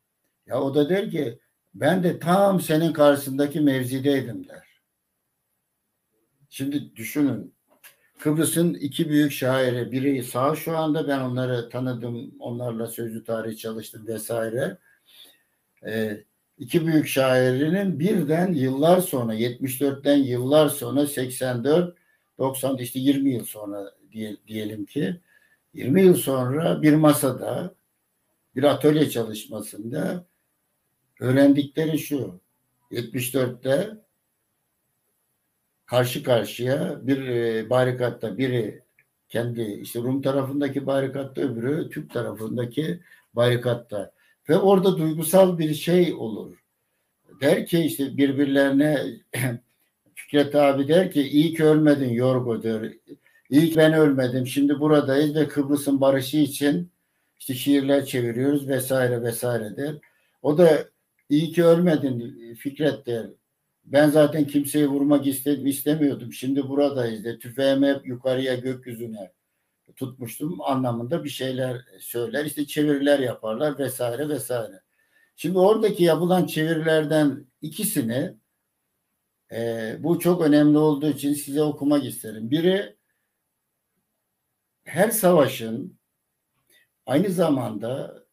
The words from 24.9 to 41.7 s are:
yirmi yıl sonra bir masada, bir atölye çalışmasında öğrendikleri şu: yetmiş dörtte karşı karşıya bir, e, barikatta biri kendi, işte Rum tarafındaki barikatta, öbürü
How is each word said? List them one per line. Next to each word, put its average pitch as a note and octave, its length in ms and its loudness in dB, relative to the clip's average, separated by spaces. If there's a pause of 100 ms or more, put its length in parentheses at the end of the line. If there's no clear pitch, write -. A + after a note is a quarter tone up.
yirmi C3+ 280 0
yıl F3+ 140 8
sonra C#3 640 -2
bir D3+ 120 6
masada, C#3+ 800 2 (800)
bir C3 80 0
atölye D3 460 4
çalışmasında A2+ 1160 -8 (920)
öğrendikleri C#3+ 800 2
şu: G#2+ 420 -8 (500)
yetmiş A#2+ 420 -8
dörtte C#3+ 640 -2 (1900)
karşı B2 380 0
karşıya B2+ 840 -2
bir, C3+ 200 -2
e, A#2 420 -2
barikatta B2 680 0
biri B2 460 -4 (460)
kendi, A#2 320 -4
işte G#2 380 -8
Rum C3 220 -2
tarafındaki C#3 640 -2
barikatta, C3+ 560 -4
öbürü C3 480 -2